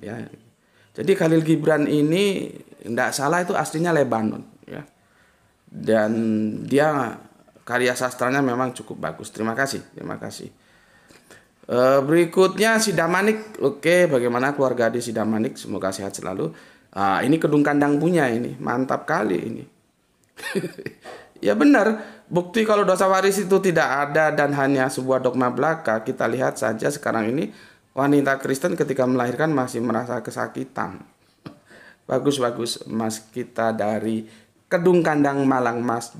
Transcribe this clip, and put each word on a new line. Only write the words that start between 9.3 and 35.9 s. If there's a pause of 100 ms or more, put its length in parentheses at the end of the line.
kasih,
terima
kasih. (1200)
Eh,
berikutnya
Sidamanik.
Oke,
bagaimana
keluarga
di
Sidamanik?
Semoga
sehat
selalu. (400)
Ah,
ini
Kedung
Kandang
punya
ini,
mantap
kali
ini. (800)
<laughs> (840)
Ya
benar, (240)
bukti
kalau
dosa
waris
itu
tidak
ada
dan
hanya
sebuah
dogma
belaka.
Kita
lihat
saja
sekarang
ini (400)
wanita
Kristen
ketika
melahirkan
masih
merasa
kesakitan. (480)
<laughs>
Bagus,
bagus,
Mas
kita
dari (400)
Kedung
Kandang
Malang,
Mas